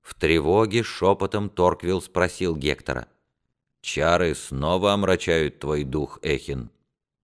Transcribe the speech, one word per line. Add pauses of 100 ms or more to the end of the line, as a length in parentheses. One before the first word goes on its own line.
В
тревоге
шепотом
Торквилл
спросил
Гектора: (720)
"Чары
снова
омрачают
твой
дух,
Эхин?" (540)